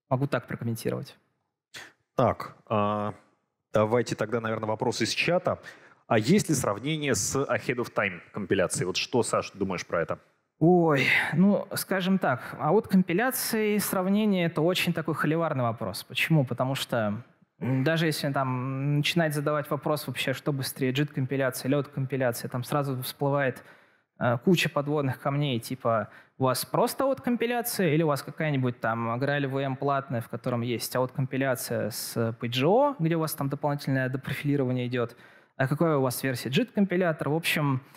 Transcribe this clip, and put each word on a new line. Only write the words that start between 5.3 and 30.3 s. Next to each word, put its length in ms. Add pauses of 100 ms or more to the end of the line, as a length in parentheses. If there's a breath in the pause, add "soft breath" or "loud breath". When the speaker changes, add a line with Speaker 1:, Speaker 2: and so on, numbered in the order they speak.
Speaker 2:
А 120
есть 300
ли 60
сравнение 600
с 200
Ahead 420
of 160
Time 260 (140)
компиляцией? 520
Вот 120
что, 260
Саш, 280
думаешь 340
про 160
это? 180 (400)
Speaker 1:
Ой, 460 (280 loud breath)
ну, 420
скажем 440
так, 400
а 120
вот 160
компиляции 880
и 40
сравнение — 680
это 140
очень 320
такой 200
холиварный 500
вопрос. 400
Почему? 420
Потому 300
что, 460 (380)
м, 240
даже 220
если 260
там 680
начинать 360
задавать 340
вопрос 380
вообще, 240
что 220
быстрее, 400
джит-компиляция 760
или 80
от-компиляция, 760
там 140
сразу 400
всплывает, 600 (560 loud breath)
э, 180
куча 320
подводных 500
камней, 400
типа 480 (320 loud breath)
у 60
вас 200
просто 400
от-компиляция 880
или 80
у 60
вас 160
какая-нибудь 560
там 400
Graal 280
V 140
M 140
платная, 460
в 80
котором 320